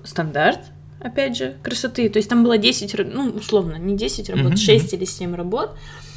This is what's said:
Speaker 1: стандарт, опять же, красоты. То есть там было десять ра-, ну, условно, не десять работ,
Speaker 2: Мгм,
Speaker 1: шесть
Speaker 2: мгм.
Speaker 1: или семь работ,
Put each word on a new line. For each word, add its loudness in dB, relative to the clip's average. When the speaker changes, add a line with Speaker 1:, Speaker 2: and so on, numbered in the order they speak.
Speaker 1:
стандарт, 0
опять -2
же, -6
красоты. -2
То 2
есть 0
там 6
было 6
десять 2
ра-, 0
ну, -4
условно, 0
не -2
десять -4
работ, 2
Speaker 2:
Мгм, 2
Speaker 1:
шесть 4
Speaker 2:
мгм. -4
Speaker 1:
или -2
семь -6
работ, -4